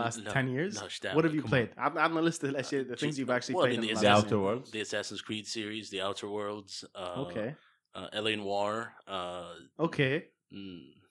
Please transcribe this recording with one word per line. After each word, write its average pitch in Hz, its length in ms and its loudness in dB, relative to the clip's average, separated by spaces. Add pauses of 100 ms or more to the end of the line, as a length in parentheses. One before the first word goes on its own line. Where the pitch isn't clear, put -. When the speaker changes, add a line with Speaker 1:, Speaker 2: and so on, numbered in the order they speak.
Speaker 1:
last 117 200 -2
Speaker 2:
No, 101 80 -6
Speaker 1:
ten 131 160 2 (100)
years? 180 240 -2
Speaker 2:
no, 98 60 -6
Stan, 98 300 -2
Speaker 1:
What 160 80 8
have 156 100 4
you 151 80 0
Speaker 2:
come 117 120 -4
Speaker 1:
played? 117 220 4
Speaker 2:
on. - 100 -2
Speaker 1:
I'm, 156 120 0
I'm 160 140 6
gonna 160 180 2
list 160 120 -4
the, 139 140 0
actually, 135 280 0
the 120 100 -6
Speaker 2:
G-, - 120 -6
Speaker 1:
things 147 120 -2
you've 127 180 2
actually 131 200 -2
Speaker 2:
well, 170 80 4
I 127 60 6
Speaker 1:
played 117 100 2
Speaker 2:
mean, 107 100 0
Speaker 1:
in 110 60 0
Speaker 2:
the 110 60 2
Speaker 1:
the 104 40 8
last 104 120 10
Speaker 2:
Assassin-, 104 120 6
Speaker 3:
The 113 60 4
Outer 98 100 4
Worlds. 120 240 -2
Speaker 2:
the 110 160 -4
Assassin's 104 360 -4
Creed 107 260 -6
series, 107 420 -6
the 95 180 -4
Outer 101 200 -6
Worlds, 104 560 -6 (100)
uh, 90 320 -6
Speaker 1:
Okay. 147 300 -4 (400)
Speaker 2:
uh, 95 160 -10
L 107 160 -2
A 107 80 2
Noire, 104 580 -2 (140)
uh, 90 460 -6 (320)
Speaker 1:
Okay. 151 400 0 (280)
Speaker 2:
mm, 92 320 -12 (240)